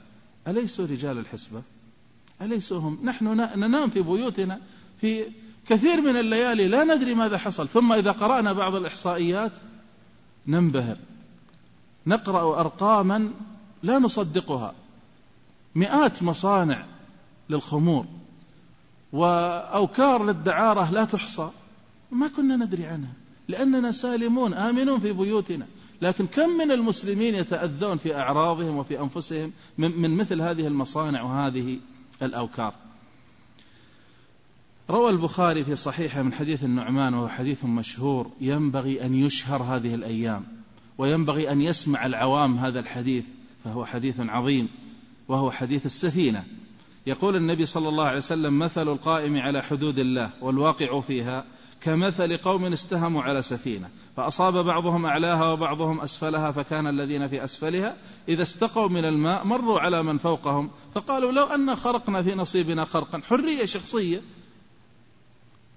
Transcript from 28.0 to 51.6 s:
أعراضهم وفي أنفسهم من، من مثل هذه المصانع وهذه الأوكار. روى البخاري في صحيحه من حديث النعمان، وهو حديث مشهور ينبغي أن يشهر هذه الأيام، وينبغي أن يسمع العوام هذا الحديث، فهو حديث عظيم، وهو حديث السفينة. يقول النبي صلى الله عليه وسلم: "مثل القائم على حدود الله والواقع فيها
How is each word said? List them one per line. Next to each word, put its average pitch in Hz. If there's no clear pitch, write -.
أعراضهم 156
وفي 135
أنفسهم 156
من، 165
من 160
مثل 190
هذه 160
المصانع 143
وهذه 127
الأوكار. 120
روى 233
البخاري 165
في 143
صحيحه 143
من 131
حديث 147
النعمان، 127
وهو 120
حديث 131
مشهور 123
ينبغي 135
أن 127
يشهر 131
هذه 120
الأيام، 113
وينبغي 147
أن 143
يسمع 147
العوام 131
هذا 123
الحديث، 123
فهو 117
حديث 123
عظيم، 120
وهو 135
حديث 135
السفينة. 139
يقول 185
النبي 165
صلى 156
الله 156
عليه 139
وسلم: 147
"مثل 160
القائم 147
على 135
حدود 143
الله 127
والواقع 139
فيها 127